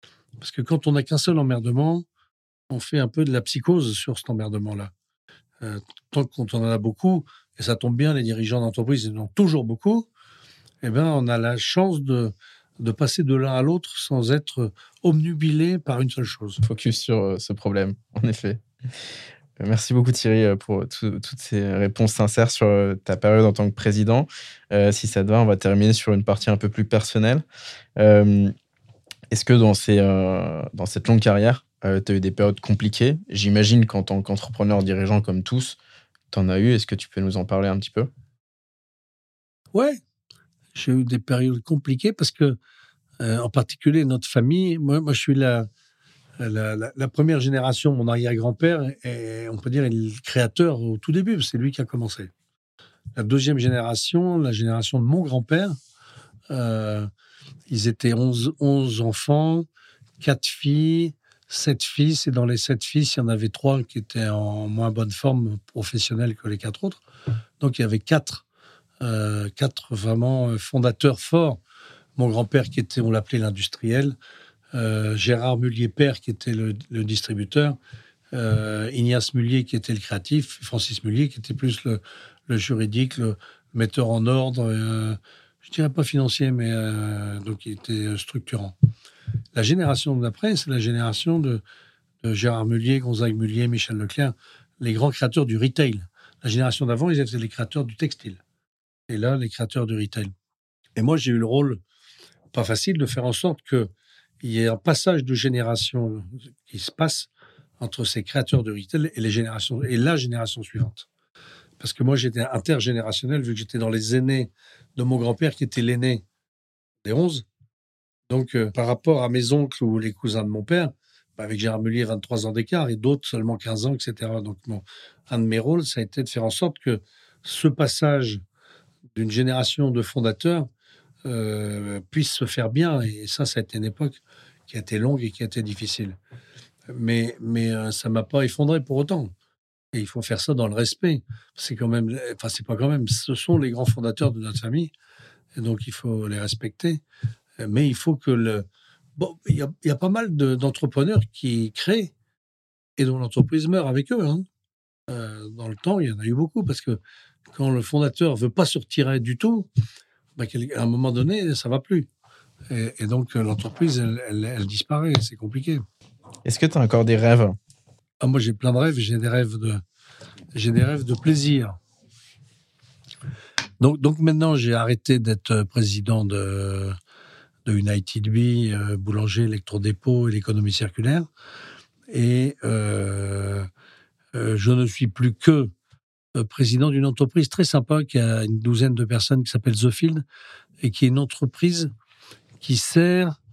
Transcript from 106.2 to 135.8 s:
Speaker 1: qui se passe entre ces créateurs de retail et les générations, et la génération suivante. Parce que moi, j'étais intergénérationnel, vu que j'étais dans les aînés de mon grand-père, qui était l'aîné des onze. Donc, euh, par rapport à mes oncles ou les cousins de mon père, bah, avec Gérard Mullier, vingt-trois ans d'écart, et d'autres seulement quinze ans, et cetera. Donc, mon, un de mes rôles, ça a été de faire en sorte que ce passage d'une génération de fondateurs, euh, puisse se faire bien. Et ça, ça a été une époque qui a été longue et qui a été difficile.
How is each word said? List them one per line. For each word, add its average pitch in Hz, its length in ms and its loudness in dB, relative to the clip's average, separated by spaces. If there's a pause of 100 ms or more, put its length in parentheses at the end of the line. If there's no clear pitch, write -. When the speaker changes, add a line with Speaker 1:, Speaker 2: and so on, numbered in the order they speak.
Speaker 1:
qui - 140 -14
se - 120 -8
passe - 360 -2 (520)
entre 120 260 -8
ces 101 180 -4
créateurs 131 400 0
de 110 80 -6
retail 147 440 -4
et 117 60 -6
les 110 100 0
générations, 113 520 -4
et 123 140 -2
la 147 180 2
génération 120 480 -4
suivante. - 460 -6 (720)
Parce - 140 -8
que - 100 -4
moi, 135 120 4
j'étais 123 260 -2
intergénérationnel, 123 1000 -2
vu 120 120 -4
que 107 60 -8
j'étais 110 180 -10
dans 113 120 -2
les 110 260 -2
aînés 131 340 0 (460)
de 123 80 -4
mon 127 140 0
grand-père, 120 360 0
qui - 100 -6
était 123 200 -2
l'aîné 120 420 0 (800)
des 104 80 -2
onze. 151 320 0 (840)
Donc, 127 260 -2
euh, 110 160 0
par 117 160 -2
rapport 127 360 2
à 123 60 -2
mes 120 240 0
oncles 143 300 0
ou 110 160 0
les 110 120 -4
cousins 107 320 -4
de 104 60 -4
mon 107 140 -4
père, 170 280 0 (460)
bah, 110 60 -10
avec 107 160 -8
Gérard 110 200 -2
Mullier, 113 240 -2
vingt-trois 110 440 -4
ans 110 40 -4
d'écart, 123 380 -2
et 113 60 -2
d'autres 135 340 0
seulement 113 280 -4
quinze 110 280 -6
ans, 139 80 0
et 131 60 -6
cetera. 113 420 -6
Donc, 104 240 -10
mon, 110 160 -8 (480)
un 123 80 -2
de 113 80 2
mes 113 140 0
rôles, 151 260 0
ça 123 140 -6
a 113 40 -2
été 127 200 -6
de 120 60 -6
faire 117 140 -4
en 110 60 -2
sorte 165 300 -2
que 113 200 -2 (440)
ce - 240 -2
passage 135 760 2 (760)
d'une 110 160 -2
génération 127 600 0
de 120 100 0
fondateurs, 131 640 0 (580)
euh, 104 760 -6 (100)
puisse 151 200 -2
se - 140 -4
faire 117 240 -4
bien. 147 320 0
Et 107 260 -6
ça, - 180 -4
ça - 140 -4
a 107 40 -4
été - 140 -10
une 107 80 -4
époque 135 300 -4 (500)
qui - 120 -14
a - 20 -6
été 107 180 -6
longue 123 260 0
et 107 80 -6
qui - 120 -10
a - 20 -2
été 113 160 -6
difficile. 101 560 -8 (760)